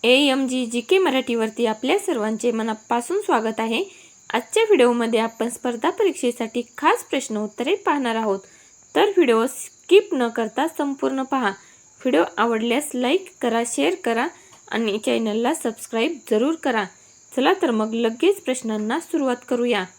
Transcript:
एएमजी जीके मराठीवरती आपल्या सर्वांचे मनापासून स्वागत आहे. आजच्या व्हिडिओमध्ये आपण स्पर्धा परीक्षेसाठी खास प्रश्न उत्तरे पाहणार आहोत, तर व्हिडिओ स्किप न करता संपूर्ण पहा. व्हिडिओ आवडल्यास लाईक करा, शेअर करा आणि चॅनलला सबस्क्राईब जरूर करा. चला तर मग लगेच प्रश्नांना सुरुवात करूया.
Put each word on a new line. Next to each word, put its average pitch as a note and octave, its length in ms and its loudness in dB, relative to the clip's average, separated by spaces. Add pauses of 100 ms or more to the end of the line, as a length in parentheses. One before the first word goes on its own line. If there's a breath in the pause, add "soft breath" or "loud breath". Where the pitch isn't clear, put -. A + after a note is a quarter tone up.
एएमजी B3+ 640 2
जीके A#3+ 320 0
मराठीवरती A#3+ 680 0
आपल्या B3+ 320 0
सर्वांचे A3+ 520 -2
मनापासून A#3 720 -4
स्वागत A3+ 400 0
आहे. A3+ 240 -2 (460 loud breath)
आजच्या - 320 0
व्हिडिओमध्ये A#3+ 580 4
आपण A3+ 280 -4
स्पर्धा A#3+ 420 -4
परीक्षेसाठी B3 720 -2 (160)
खास F4+ 260 2
प्रश्न A#3+ 340 -4
उत्तरे A#3+ 360 -2
पाहणार D4 400 0
आहोत, G#3+ 240 0 (560 loud breath)
तर G4+ 140 4
व्हिडिओ A#3+ 380 4
स्किप - 680 2
न B3 160 0
करता A#3 400 -2
संपूर्ण C4+ 540 -2
पहा. C4 280 0 (500 loud breath)
व्हिडिओ C#4+ 220 2 (140)
आवडल्यास A#3 480 0 (100)
लाईक C4 460 -2
करा, A#3 260 0
शेअर D4+ 280 0
करा A#3 320 -2 (420 loud breath)
आणि G#3+ 300 -2
चॅनलला A#3 560 0
सबस्क्राईब B3 640 -4 (120)
जरूर B3 240 2
करा. A#3 300 -2 (520 soft breath)
चला C#4 160 2 (100)
तर D4 80 0
मग A3 220 0
लगेच A#3 480 0
प्रश्नांना A3 600 -4
सुरुवात C4+ 360 -2 (120)
करूया. A#3+ 360 0 (140)